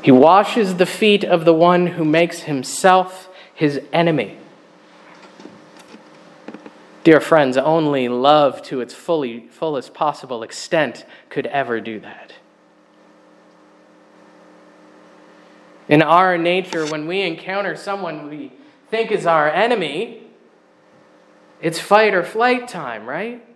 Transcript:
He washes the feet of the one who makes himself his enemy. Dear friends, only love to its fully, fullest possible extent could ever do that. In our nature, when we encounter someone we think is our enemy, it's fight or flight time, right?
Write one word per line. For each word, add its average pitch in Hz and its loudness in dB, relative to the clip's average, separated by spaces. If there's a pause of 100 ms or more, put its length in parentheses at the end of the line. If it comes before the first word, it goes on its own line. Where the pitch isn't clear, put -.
He 139 6
washes 185 6
the 180 2
feet 208 2
of 170 0
the 165 6
one 175 4
who 170 -4
makes 165 0
himself 180 0 (240)
his 143 -2 (140)
enemy. 156 0 (2750)
Dear 156 6
friends, 143 2
only 143 0
love 139 2
to 131 -8
its 120 -12
fully, 123 -6
fullest 147 -8
possible 131 -6
extent 135 -4 (240)
could 131 -6
ever 120 -4
do 107 -12
that. - -20 (3500)
In 151 4
our 175 4
nature, 175 -4
when 156 -8
we 185 -4
encounter 185 -6
someone 165 -10
we 143 -14 (400)
think 220 -4
is 170 -2
our 160 2
enemy, 196 -2 (1400)
it's 160 -4
fight 208 4
or 180 0
flight 240 -2
time, 120 -12
right? 220 -10 (120)